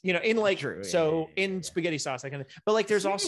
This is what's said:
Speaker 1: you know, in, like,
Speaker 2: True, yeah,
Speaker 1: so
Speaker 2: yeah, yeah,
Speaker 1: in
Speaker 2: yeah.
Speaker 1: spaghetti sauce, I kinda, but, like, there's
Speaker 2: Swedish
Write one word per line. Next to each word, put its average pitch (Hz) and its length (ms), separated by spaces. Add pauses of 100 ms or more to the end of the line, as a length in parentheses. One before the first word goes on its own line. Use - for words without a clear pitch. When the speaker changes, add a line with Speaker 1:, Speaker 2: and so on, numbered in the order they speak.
Speaker 1:
you 185 100
know, 170 80
in, 226 160
like, 196 220
Speaker 2:
True, 110 240
yeah, 98 60
Speaker 1:
so 165 220
Speaker 2:
yeah, 160 140 (100)
yeah, 190 140
Speaker 1:
in 190 60
Speaker 2:
yeah. 185 80
Speaker 1:
spaghetti 165 340
sauce, 135 260
I 139 60
kinda, 139 160 (200)
but, 214 80
like, 214 140
there's 208 160
Speaker 2:
Swedish 196 240